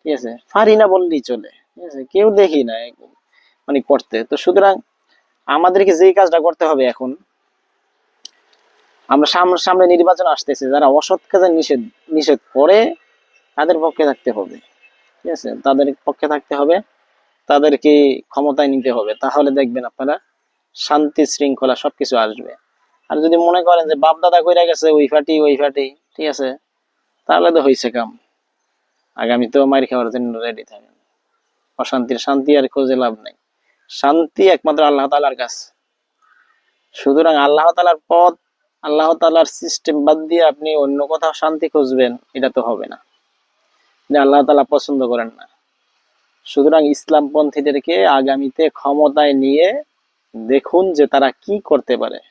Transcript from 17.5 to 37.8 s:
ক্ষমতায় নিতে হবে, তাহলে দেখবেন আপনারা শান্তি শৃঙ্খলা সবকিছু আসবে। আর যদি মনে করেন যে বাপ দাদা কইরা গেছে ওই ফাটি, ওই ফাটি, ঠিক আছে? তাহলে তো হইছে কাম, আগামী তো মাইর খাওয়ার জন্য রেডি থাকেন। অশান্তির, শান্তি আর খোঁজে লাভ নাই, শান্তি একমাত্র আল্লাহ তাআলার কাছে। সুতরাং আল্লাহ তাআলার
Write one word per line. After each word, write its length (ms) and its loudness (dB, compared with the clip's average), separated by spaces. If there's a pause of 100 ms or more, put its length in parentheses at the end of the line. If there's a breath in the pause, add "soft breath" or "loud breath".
ক্ষমতায় 420 -2
নিতে 220 -4
হবে, 160 -4 (100)
তাহলে 360 0
দেখবেন 320 -4
আপনারা 240 -6 (640)
শান্তি 460 0 (100)
শৃঙ্খলা 500 -2
সবকিছু 320 -6 (100)
আসবে। 280 -10 (580)
আর 140 -4
যদি 120 2 (100)
মনে 220 2
করেন 220 4
যে 140 0
বাপ 200 4
দাদা 200 4
কইরা 240 4
গেছে 180 -2 (120)
ওই 140 2
ফাটি, 220 0 (120)
ওই 140 2
ফাটি, 260 -2 (280)
ঠিক 180 -8
আছে? 160 -6 (800)
তাহলে 280 2
তো 100 4
হইছে 280 0
কাম, 160 -6 (1040)
আগামী 360 -2
তো 60 2 (120)
মাইর 200 2
খাওয়ার 240 -4
জন্য 180 -6 (140)
রেডি 240 -10
থাকেন। 240 -20 (840)
অশান্তির, 480 -4
শান্তি 320 -2
আর 160 0
খোঁজে 280 -2
লাভ 120 -2 (100)
নাই, 100 -20 (560)
শান্তি 520 -2 (120)
একমাত্র 360 -2
আল্লাহ 220 0
তাআলার 300 0
কাছে। 220 -12 (1300)
সুতরাং 400 0 (120)
আল্লাহ 200 2 (100)
তাআলার 240 0 (100)